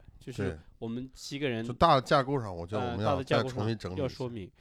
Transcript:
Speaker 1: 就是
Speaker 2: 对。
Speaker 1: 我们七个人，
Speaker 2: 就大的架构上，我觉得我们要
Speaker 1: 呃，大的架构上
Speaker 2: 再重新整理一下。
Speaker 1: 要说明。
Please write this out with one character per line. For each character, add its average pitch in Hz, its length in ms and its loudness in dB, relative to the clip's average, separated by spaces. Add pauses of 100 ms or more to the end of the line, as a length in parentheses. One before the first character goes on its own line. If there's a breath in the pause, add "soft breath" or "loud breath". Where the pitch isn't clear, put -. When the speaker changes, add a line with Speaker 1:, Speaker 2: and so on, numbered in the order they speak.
(200)
Speaker 1:
就 - 100 -16
是 104 200 -4
Speaker 2:
对。 78 100 -8 (180)
Speaker 1:
我 117 100 -8
们 127 280 -6
七 - 240 -8
个 143 100 0
人， 113 160 -2
Speaker 2:
就 123 80 -4
大 165 220 6
的 131 60 6
架 143 200 6
构 135 180 0
上， 101 160 -4
我 85 80 -6
觉 95 160 -4
得 123 60 -2
我 120 100 -4
们 101 80 -2
要 101 120 2
Speaker 1:
呃， - 0 -
大 - 20 2
的 131 60 -2
架 143 180 2
构 131 80 -2
上 - 0 -
Speaker 2:
再 123 60 -8
重 104 120 0
新 113 120 0
整 90 140 -8
理 - 20 -8
一 - 20 -8
下。 139 60 -2
Speaker 1:
要 127 40 0
说 123 220 -6
明。 107 180 -10 (140 soft breath)